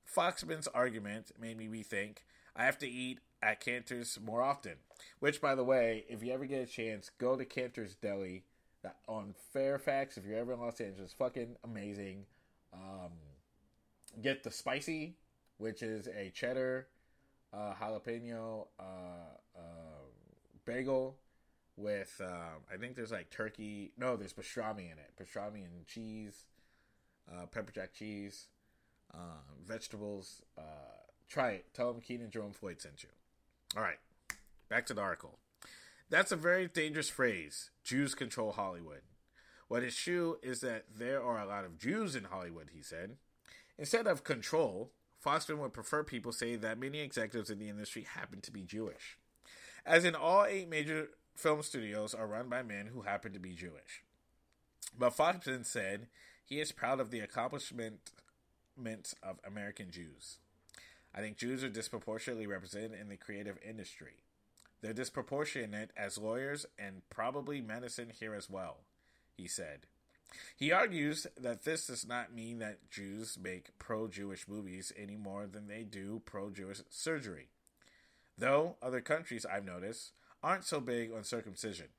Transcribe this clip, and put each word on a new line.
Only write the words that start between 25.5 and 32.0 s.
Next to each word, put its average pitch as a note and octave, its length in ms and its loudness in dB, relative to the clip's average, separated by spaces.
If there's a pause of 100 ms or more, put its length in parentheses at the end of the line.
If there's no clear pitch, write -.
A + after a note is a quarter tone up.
and E2+ 240 -12
cheese, A2 560 -8 (880)
uh, F2 140 -10
pepper G2+ 260 -6
jack F#2+ 220 -6
cheese, G2+ 560 -8 (640)
uh, E2 260 -12 (260)
vegetables. G#2 760 -6 (160)
Uh, D#2 40 -10 (680)
try B2+ 220 4
it. F#2+ 220 -6
Tell B2 160 2
'em A#2 120 -4